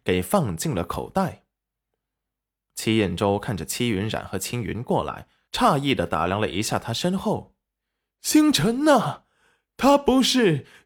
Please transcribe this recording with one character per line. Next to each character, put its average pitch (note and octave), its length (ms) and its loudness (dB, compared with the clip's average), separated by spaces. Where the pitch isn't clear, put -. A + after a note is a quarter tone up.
给 F#2 180 0
放 A#2+ 340 0
进 D#3+ 160 -4
了 F2 120 -2
口 - 260 -8
袋。 - 340 -4
戚 A2+ 220 0
彦 F2+ 180 0
周 G2+ 200 0
看 G2+ 200 -6
着 D#2+ 80 -8
戚 - 260 -4
云 G#2 180 -2
染 - 180 -6
和 - 120 -8
青 - 240 -6
云 F2 180 -6
过 C3 220 -2
来， - 240 -10
诧 G#3 220 4
异 C#3 160 0
地 - 120 0
打 E2 200 -2
量 F#2+ 120 0
了 G#2 120 -2
一 E2 100 -4
下 A2 180 -4
他 A2+ 140 -6
身 F3+ 240 -2
后。 F#3 380 -6
“星 D4+ 320 4
辰 A#3 320 0
呐， A3 380 4
他 C#4+ 180 6
不 C4 260 4
是 G3 440 2